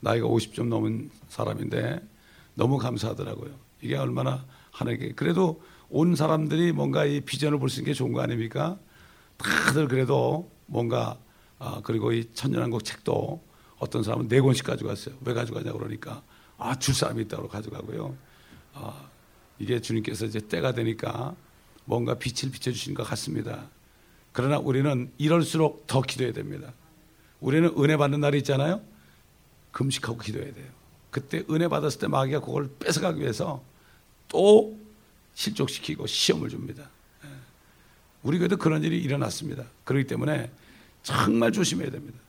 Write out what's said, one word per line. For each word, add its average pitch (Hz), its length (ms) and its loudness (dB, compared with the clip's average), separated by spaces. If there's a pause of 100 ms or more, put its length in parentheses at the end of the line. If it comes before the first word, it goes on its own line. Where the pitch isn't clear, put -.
나이가 113 260 0
오십 113 280 2
좀 120 140 -2
넘은 110 420 -2 (180)
사람인데 110 720 -4 (540)
너무 135 240 2
감사하더라고요. 110 720 -4 (280)
이게 123 160 -4
얼마나 131 480 -2 (260)
하나님께, - 420 -4
그래도 170 500 2 (260)
온 165 260 4
사람들이 156 580 2
뭔가 143 320 2
이 143 160 2
비전을 143 380 0
볼 131 120 0
수 131 100 -6
있는 143 120 -2
게 - 20 0
좋은 127 180 -2
거 120 80 0
아닙니까? 120 560 -2 (600)
다들 - 500 2
그래도 131 640 2 (160)
뭔가, 117 520 -2 (400)
아, 135 260 -8
그리고 117 280 0
이 117 220 -2
천년왕국 120 500 -2
책도 - 580 -2 (360)
어떤 - 240 -4
사람은 113 260 -2
네 127 120 6
권씩 131 240 4
가지고 - 260 -4
왔어요. - 240 -8 (100)
왜 120 100 -2
가지고 113 240 -4
왔냐고 113 200 -6
그러니까, - 440 -10 (360)
아, 254 200 -2
줄 - 160 2
사람이 117 280 0
있다고 - 260 -6
가져가고요. 113 680 -8 (580)
아, - 340 -12 (500)
이게 113 220 0
주님께서 113 460 -2
이제 107 140 -4
때가 131 320 -2
되니까 113 640 -4 (500)
뭔가 120 300 0
빛을 123 380 -4
비춰주신 127 420 -6
것 120 100 -6
같습니다. - 640 -6 (640)
그러나 139 260 0
우리는 131 600 0
이럴수록 156 680 2
더 131 160 2
기도해야 127 300 -2
됩니다. - 400 -8 (680)
우리는 156 380 4
은혜 147 180 6
받는 143 240 4
날이 143 180 4
있잖아요. 143 420 2 (880)
금식하고 123 480 -2
기도해야 - 360 -8
돼요. 135 120 -16 (440)
그때 156 400 -4
은혜 160 180 2
받았을 147 320 0
때 - 80 0
마귀가 135 320 2
그걸 135 380 -4
뺏어가기 170 420 0
위해서 135 420 -2 (680)
또 208 500 8 (560)
실족시키고 - 720 -4
시험을 - 420 2
줍니다. 135 400 -10 (360)
예. 147 40 -18 (920)
우리 151 160 2
교회도 175 180 4
그런 156 260 2
일이 165 200 0
일어났습니다. 131 600 -2 (200)
그렇기 135 220 2
때문에 123 440 -2 (520)
정말 - 500 4
조심해야 170 380 0
됩니다. - 280 -12 (100)